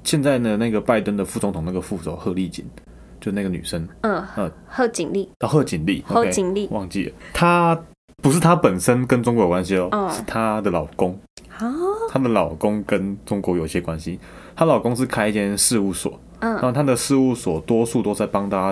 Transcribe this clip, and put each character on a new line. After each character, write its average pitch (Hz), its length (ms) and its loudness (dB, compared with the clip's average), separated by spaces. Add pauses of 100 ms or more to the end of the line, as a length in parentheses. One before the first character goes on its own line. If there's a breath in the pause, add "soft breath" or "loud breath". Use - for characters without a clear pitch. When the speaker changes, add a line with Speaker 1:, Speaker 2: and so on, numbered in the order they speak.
Speaker 1:
现 156 160 2
在 139 160 4
呢， 113 180 2
那 117 160 0
个 107 80 2
拜 110 220 2
登 101 160 -2
的 98 80 0
副 - 120 -6
总 104 140 -2
统 82 140 -4
那 90 60 -4
个 92 100 -2
副 98 160 -6
手 80 180 -6
贺 90 180 -4
丽 92 140 -2
锦， - 180 -10 (540 loud breath)
就 107 140 -6
那 101 100 -2
个 95 60 -2
女 87 120 -4
生， 85 260 -6 (140)
Speaker 2:
嗯， 196 220 -2 (120)
Speaker 1:
呃， 196 140 -2 (180)
Speaker 2:
贺 247 200 0
锦 202 240 -4
丽。 196 180 -4 (120)
Speaker 1:
哦， 113 60 -2
贺 147 160 4
锦 - 220 -4
丽， 95 220 -2
Speaker 2:
贺 226 200 2
锦 185 280 0
丽。 208 120 -2
Speaker 1:
OK， - 80 -6
忘 98 120 -6
记 98 180 -4
了。 - 80 -10 (200 loud breath)
她 175 440 4 (440)
不 135 100 6
是 170 80 4
她 165 160 6
本 101 240 2
身 127 260 2
跟 123 160 2
中 117 140 2
国 117 80 4
有 90 60 4
关 90 140 2
系 90 120 0
哦， 90 160 2
Speaker 2:
嗯。 101 200 -2
Speaker 1:
是 - 140 -6
她 110 360 -2
的 101 100 0
老 82 140 0 (100)
公。 95 240 -2 (400)
Speaker 2:
哦。 226 100 -4 (400)
Speaker 1:
她 - 80 0
的 131 120 2
老 95 200 2
公 104 340 -2
跟 98 420 -2
中 101 160 -2
国 87 160 0
有 82 80 -2
一 - 20 -4
些 87 140 -2
关 80 180 -6
系， 85 200 -8 (360 loud breath)
她 165 100 2
老 147 140 4
公 117 160 0
是 127 100 0
开 113 240 0
一 104 40 -2
间 101 240 0
事 113 220 2
务 98 140 0
所， - 260 -6 (200)
Speaker 2:
嗯。 226 140 -2
Speaker 1:
然 208 80 -2
后 127 100 2
她 139 120 0
的 131 120 4
事 135 200 0
务 131 200 4
所 85 260 -2
多 117 240 2
数 120 160 0
都 104 120 0
在 107 120 0
帮 101 240 -2
大 98 100 0 (120)